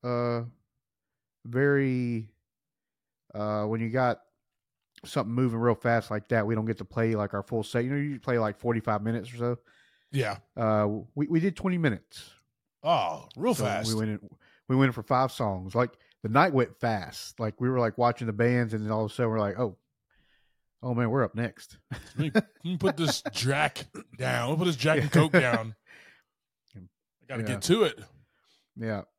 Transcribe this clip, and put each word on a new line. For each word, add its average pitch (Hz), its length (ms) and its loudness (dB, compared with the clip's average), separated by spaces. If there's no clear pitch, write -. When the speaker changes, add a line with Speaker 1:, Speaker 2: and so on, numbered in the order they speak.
Speaker 1:
Uh, 120 400 0
very, 123 840 0
uh, 107 320 -2
when 113 160 -2
you 113 80 -2
got 123 320 0
something 117 280 -4
moving 120 260 0
real 117 160 4
fast 117 340 0
like 107 200 -6
that, 110 180 2
we 113 80 0
don't 110 100 -2
get 113 140 -2
to 98 60 -10
play, 113 300 0
like, 104 180 -2
our 101 100 -4
full 110 200 -4
set. 120 200 -2
You 127 80 -2
know, 143 60 -2
you 143 220 -4
play, 120 200 0
like, 107 200 0
forty-five 113 440 0
minutes 113 300 -4
or 120 40 -14
so. 120 220 -2
Speaker 2:
Yeah. 110 260 -2
Speaker 1:
Uh, 107 320 2
we, 147 120 -2
we 165 120 2
did 175 160 0
twenty 185 220 -2
minutes. - 540 -4
Speaker 2:
Oh, 98 520 0
real 214 180 0
Speaker 1:
So 131 120 0
Speaker 2:
fast. 110 240 0
Speaker 1:
we 113 60 0
went 110 160 0
in, 104 180 -8
we 131 80 0
went 135 140 6
in 120 40 -4
for 113 100 -8
five 127 280 0
songs. 95 440 -4
Like, 120 160 2
the 107 60 -4
night 147 240 4
went 131 260 2
fast. 104 600 -4
Like, 110 200 -4
we 123 100 0
were, 127 100 0
like, 113 180 0
watching 120 300 2
the 110 60 -2
bands, 117 400 2
and 107 120 -4
then 107 60 -2
all 107 140 0
of 104 60 -6
a - 20 -16
sudden 117 180 0
we're 110 80 0
like, 101 200 0
"Oh, 107 180 -2
oh 123 120 -4
man, 117 160 0
we're 131 140 2
up 101 120 -2
next." - 480 -8
<laughs> - 80 -14
Speaker 2:
Let - 260 -12
me, 147 160 0
let 214 120 2
me 175 140 -4
put 147 200 0
this 151 240 0
Jack 139 540 -2
down. 123 320 -2
Let 160 100 0
me 180 40 0
put 180 40 2
this 160 100 0
Jack 156 220 4
and 147 60 0
Speaker 1:
Yeah. 147 40 -2
Speaker 2:
Coke 156 120 4
down. 117 460 2
Speaker 1:
<laughs> - 960 -20
Speaker 2:
I 104 40 -18
gotta 123 160 -6
Speaker 1:
Yeah. 107 60 -2
Speaker 2:
get 101 140 -2
to 208 200 6
it. - 160 0
Speaker 1:
Yeah. 110 220 -4